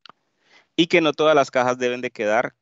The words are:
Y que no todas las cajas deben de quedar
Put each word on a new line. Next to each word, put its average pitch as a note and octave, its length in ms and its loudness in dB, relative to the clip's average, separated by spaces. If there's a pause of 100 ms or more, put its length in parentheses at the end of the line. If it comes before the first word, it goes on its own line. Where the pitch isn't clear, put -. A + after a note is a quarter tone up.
(760)
Y E3+ 100 2
que F3 140 2
no D3+ 120 2
todas D#3 220 2
las C#3 160 2
cajas B2+ 260 0
deben B2 260 -4
de B2 100 -8
quedar A#2 500 -2